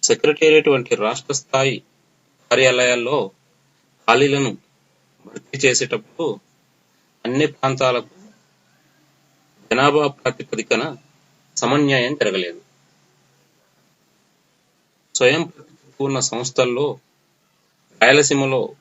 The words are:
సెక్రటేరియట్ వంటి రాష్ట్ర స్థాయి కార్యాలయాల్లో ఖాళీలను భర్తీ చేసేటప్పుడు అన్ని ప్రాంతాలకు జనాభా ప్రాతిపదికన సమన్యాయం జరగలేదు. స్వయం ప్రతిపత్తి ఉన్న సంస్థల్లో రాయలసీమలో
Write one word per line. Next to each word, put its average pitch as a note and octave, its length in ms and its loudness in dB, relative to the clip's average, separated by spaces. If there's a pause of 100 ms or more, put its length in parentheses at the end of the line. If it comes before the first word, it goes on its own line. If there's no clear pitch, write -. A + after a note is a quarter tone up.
సెక్రటేరియట్ D3+ 640 2
వంటి C3 280 0
రాష్ట్ర A#2 380 -4
స్థాయి C3+ 420 -2 (720)
కార్యాలయాల్లో B2 680 2 (920)
ఖాళీలను C#3 420 2 (720)
భర్తీ - 340 -16
చేసేటప్పుడు B2+ 680 -2 (960)
అన్ని C3 220 0
ప్రాంతాలకు C3 680 -2 (1600)
జనాభా C#3+ 380 2
ప్రాతిపదికన A#2+ 760 -6 (760)
సమన్యాయం C3+ 580 0
జరగలేదు. F#2 460 -4 (2500)
స్వయం C#3 300 2
ప్రతిపత్తి - 600 -14
ఉన్న C3+ 160 -2
సంస్థల్లో B2 680 -2 (1120)
రాయలసీమలో C3+ 640 2 (180)